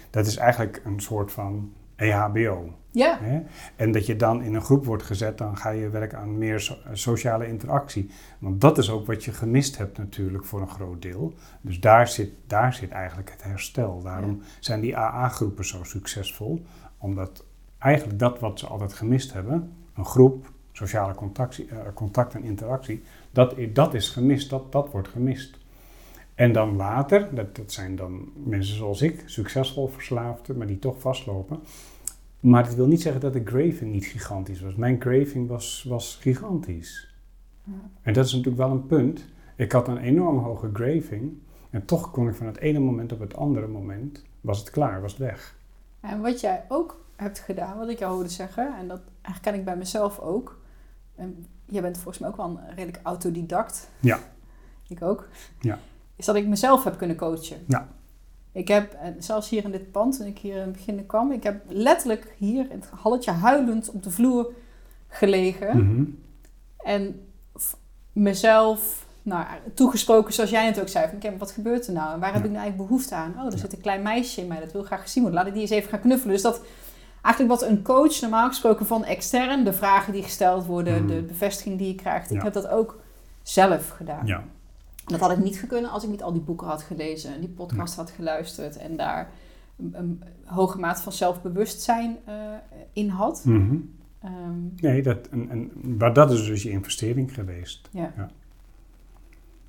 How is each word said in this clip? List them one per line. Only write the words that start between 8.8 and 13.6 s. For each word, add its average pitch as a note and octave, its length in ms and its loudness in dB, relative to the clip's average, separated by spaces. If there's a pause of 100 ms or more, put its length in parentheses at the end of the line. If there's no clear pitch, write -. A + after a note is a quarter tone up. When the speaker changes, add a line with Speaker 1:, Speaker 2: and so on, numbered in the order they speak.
Speaker 1:
ook G#2+ 160 -4
wat G#2+ 180 -4
je G#2+ 80 -8
gemist A#2+ 460 0
hebt G2+ 200 -6
natuurlijk G2 460 -6
voor G2+ 160 -8
een G2 80 -6
groot F2+ 340 -10
deel. G2 300 -6 (280)
Dus F2 200 -6
daar A2+ 280 10
zit, G2+ 220 -4 (160)
daar B2 280 2
zit - 160 -10
eigenlijk F#2 400 -10
het - 120 -20
herstel. G2 600 -6